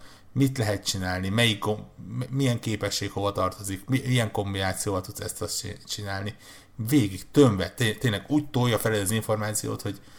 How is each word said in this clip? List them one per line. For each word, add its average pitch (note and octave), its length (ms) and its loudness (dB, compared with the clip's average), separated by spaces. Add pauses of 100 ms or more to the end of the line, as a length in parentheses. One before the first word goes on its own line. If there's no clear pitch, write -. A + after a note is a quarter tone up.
(320)
mit C3+ 260 2
lehet G#2 280 0
csinálni, F#2 440 -2
melyik A2 300 4
gomb-, G#2+ 260 -2 (220)
mi-, A#2+ 220 -6
milyen B2+ 300 2
képesség G2+ 520 -2
hova G2+ 200 0
tartozik, F#2+ 540 -2
mi-, C3 200 2
milyen A#2+ 260 2
kombinációval G2 720 -2
tudsz - 180 -10
ezt, F#2 220 -6
azt - 180 -4
csi-, G2+ 260 -8
csinálni. G2+ 500 -6 (400)
Végig A2 560 2
tömve, G2+ 380 6
té-, - 280 0
tényleg G#2 300 0
úgy D3 220 0
tolja A#2+ 300 2
fel A2 140 0
az G2+ 180 0
információt, G#2+ 680 -2
hogy, G2+ 200 -6 (180)